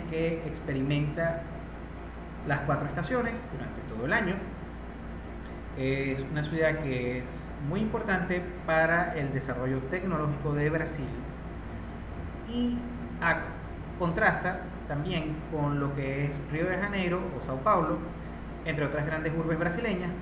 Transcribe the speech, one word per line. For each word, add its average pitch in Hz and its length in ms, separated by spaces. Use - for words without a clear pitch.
que 165 360
experimenta 147 1000
las 143 220
cuatro 139 200
estaciones 226 460
durante 127 360
todo 113 160
el 175 80
año. 196 220
Es 135 420
una 151 140
ciudad 156 360
que 127 400
es 123 60
muy 185 120
importante 196 640
para 165 480
el 139 180
desarrollo 131 440
tecnológico 151 640
de 147 160
Brasil 151 380
y 240 280
a-, 165 180
contrasta 180 640
también 156 480
con 143 280
lo 143 160
que 139 300
es 147 60
Río 165 180
de 180 80
Janeiro 185 420
o 123 100
Sao 135 140
Paulo, 175 380
entre 151 200
otras 147 200
grandes 156 320
urbes 160 200
brasileñas, 180 520